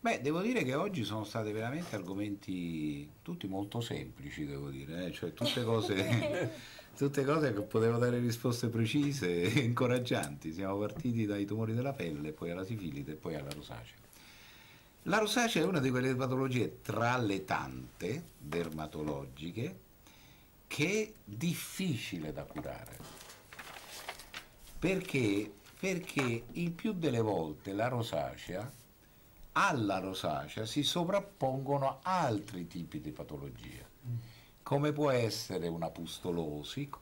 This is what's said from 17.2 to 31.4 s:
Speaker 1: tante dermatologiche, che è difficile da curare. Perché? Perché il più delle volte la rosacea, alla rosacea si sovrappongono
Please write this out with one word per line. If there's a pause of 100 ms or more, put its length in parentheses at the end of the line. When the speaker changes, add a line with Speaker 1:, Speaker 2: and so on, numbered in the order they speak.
Speaker 1:
tante (140)
dermatologiche, (880)
che
è (100)
difficile
da
curare. (1800)
Perché? (280)
Perché
il
più
delle
volte
la
rosacea, (840)
alla
rosacea
si
sovrappongono